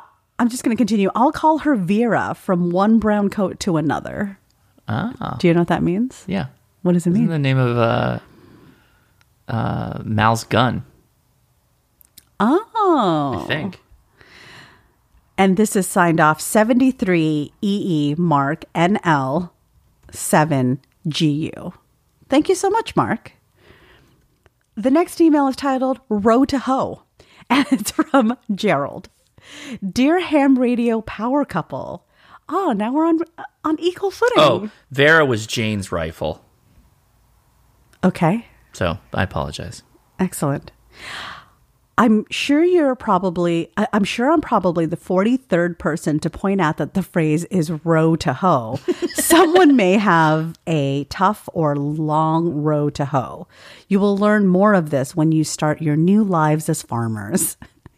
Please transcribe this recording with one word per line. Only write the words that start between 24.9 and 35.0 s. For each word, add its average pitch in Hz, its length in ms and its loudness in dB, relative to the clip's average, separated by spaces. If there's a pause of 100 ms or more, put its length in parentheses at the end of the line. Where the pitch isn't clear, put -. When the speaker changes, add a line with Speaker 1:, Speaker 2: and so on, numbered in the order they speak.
Speaker 1:
next 339 280 2
email 294 280 4
is 262 100 -2
titled 262 500 -2
Row 226 380 4
to 269 140 -2
Hoe, 214 420 -4 (240)
<laughs> - 240 -12
and 262 220 2
it's 208 200 -2
from 262 460 0 (160)
Gerald. 175 560 -2 (840)
"Dear 294 300 2
Ham 277 360 2
Radio 233 440 0
Power 247 420 -4
Couple." - 600 -8 (440)
Oh, 359 220 -2
now 214 220 -2
we're 311 120 0
on, 330 140 2 (460)
on 302 160 -2
equal 359 300 -2
footing. 480 280 0
Speaker 2:
Oh, 147 300 4 (220)
Vera 151 340 6